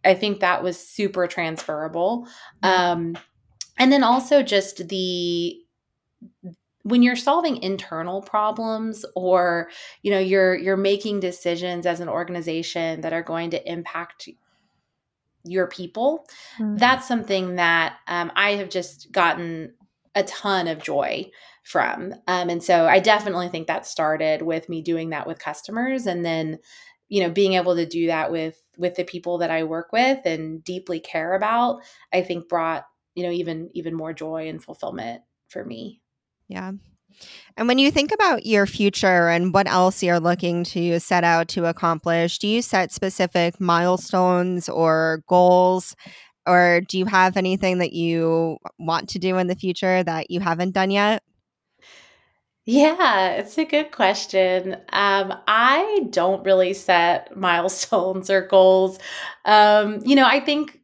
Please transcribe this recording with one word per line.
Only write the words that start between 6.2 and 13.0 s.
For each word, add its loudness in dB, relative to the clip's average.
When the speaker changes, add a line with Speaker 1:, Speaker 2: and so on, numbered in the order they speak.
Speaker 1:
when 4
you're 6
solving 0
internal -6
problems, -4
or, 2
you -2
know, 2
you're, 4
you're -2
making -2
decisions -6
as -2
an -8
organization -6